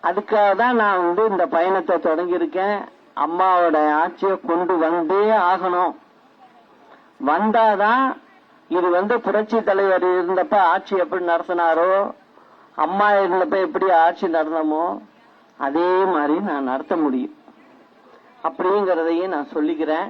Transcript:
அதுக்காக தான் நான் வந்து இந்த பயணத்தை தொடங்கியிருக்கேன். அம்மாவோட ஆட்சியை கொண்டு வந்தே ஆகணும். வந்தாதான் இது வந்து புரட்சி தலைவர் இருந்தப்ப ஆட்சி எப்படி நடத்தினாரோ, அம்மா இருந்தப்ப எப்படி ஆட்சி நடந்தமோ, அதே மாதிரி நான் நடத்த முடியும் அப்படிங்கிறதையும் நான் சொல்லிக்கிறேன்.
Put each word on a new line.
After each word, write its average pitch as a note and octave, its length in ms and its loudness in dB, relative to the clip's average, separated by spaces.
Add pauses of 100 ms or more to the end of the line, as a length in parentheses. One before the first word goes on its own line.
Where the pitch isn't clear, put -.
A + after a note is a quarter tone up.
அதுக்காக G3+ 480 0 (100)
தான் A#3+ 220 2
நான் G3 220 2
வந்து F3 260 0
இந்த F3+ 140 0 (100)
பயணத்தை F3+ 400 0 (140)
தொடங்கியிருக்கேன். F3 680 -2 (480)
அம்மாவோட F3 540 2 (240)
ஆட்சியை F3+ 340 -2 (140)
கொண்டு F3 240 0 (100)
வந்தே E3+ 400 0 (240)
ஆகணும். F3+ 460 0 (1400)
வந்தாதான் G#3+ 720 2 (680)
இது F3 240 0
வந்து G3+ 200 0 (100)
புரட்சி G#3+ 420 0
தலைவர் F#3+ 460 2
இருந்தப்ப F3+ 440 0 (140)
ஆட்சி F#3+ 320 -2
எப்படி F3+ 280 -4
நடத்தினாரோ, E3+ 600 0 (920)
அம்மா G3 240 0 (160)
இருந்தப்ப F#3 420 0
எப்படி F3+ 200 -2 (180)
ஆட்சி F3 220 0 (100)
நடந்தமோ, D#3 500 -2 (800)
அதே E3+ 240 0 (220)
மாதிரி D3 240 0 (120)
நான் C#3 220 -4
நடத்த C#3 320 -4
முடியும் B2+ 340 -4 (1120)
அப்படிங்கிறதையும் F3+ 880 -2
நான் D3 200 -8
சொல்லிக்கிறேன். D#3 560 -2